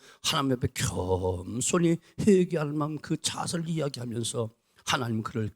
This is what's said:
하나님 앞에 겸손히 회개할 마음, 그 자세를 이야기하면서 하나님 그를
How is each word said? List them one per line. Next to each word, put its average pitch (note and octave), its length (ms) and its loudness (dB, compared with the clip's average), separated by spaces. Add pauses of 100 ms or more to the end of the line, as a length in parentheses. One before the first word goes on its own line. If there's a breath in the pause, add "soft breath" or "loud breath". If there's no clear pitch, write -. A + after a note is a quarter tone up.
(220 loud breath)
하나님 C#3 300 0
앞에 A#2+ 220 0
겸손히 F#2 1200 0 (240 soft breath)
회개할 F3 520 4
마음, D3+ 260 -2
그 D#3 220 -4
자세를 E3 480 -4
이야기하면서 B2 800 -4 (360 soft breath)
하나님 A#2 400 0
그를 G#2+ 320 -4